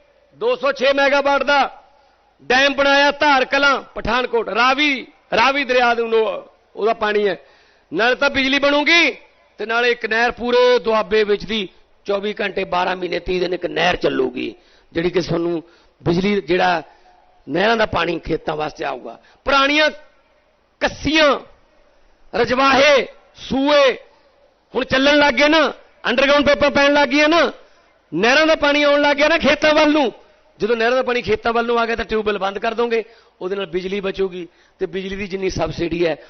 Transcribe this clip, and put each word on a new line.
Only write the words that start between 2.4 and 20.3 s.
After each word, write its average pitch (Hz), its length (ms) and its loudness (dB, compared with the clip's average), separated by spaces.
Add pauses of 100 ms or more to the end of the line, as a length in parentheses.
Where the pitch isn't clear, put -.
ਡੈਮ 262 320 2
ਬਣਾਇਆ 277 460 4
ਧਾਰ 277 260 4
ਕਲਾਂ, 277 360 2 (140)
ਪਠਾਨਕੋਟ, 233 540 -2
ਰਾਵੀ, 262 560 0 (300)
ਰਾਵੀ 269 280 0
ਦਰਿਆ 240 300 2
ਦੇ 233 100 -2
ਨੂੰ 226 220 0 (500)
ਉਹਦਾ 208 200 0
ਪਾਣੀ 208 320 0
ਹੈ। 180 100 -2 (540)
ਨਾਲੇ 226 240 0
ਤਾਂ 285 140 0
ਬਿਜਲੀ 269 300 0
ਬਣੂਗੀ 294 520 2 (480)
ਤੇ 208 60 -6
ਨਾਲੇ 233 260 0
ਇੱਕ 233 140 -4
ਨਹਿਰ 226 260 0
ਪੂਰੇ 247 480 2
ਦੁਆਬੇ 214 440 0
ਵਿੱਚ 202 220 -2
ਦੀ 202 220 -4 (380)
ਚੌਵੀ 202 280 -4
ਘੰਟੇ, 190 320 -6
ਬਾਰਾਂ 180 300 -2
ਮਹੀਨੇ, 180 240 -6
ਤੀਹ 180 220 -4
ਦਿਨ 175 120 -2
ਇੱਕ 175 120 -6
ਨਹਿਰ 165 300 -2
ਚੱਲੂਗੀ, 127 580 -4 (400)
ਜਿਹੜੀ 165 160 -2
ਕਿ 175 120 0
ਸਾਨੂੰ 170 400 -4 (400)
ਬਿਜਲੀ, 185 400 0
ਜਿਹੜਾ 180 400 0 (680)
ਨਹਿਰਾਂ 196 300 0
ਦਾ 220 100 2
ਪਾਣੀ 165 320 -4
ਖੇਤਾਂ 156 360 -4
ਵਾਸਤੇ 151 300 -8
ਆਊਗਾ। 123 320 -10 (280)
ਪੁਰਾਣੀਆਂ 277 440 2 (920)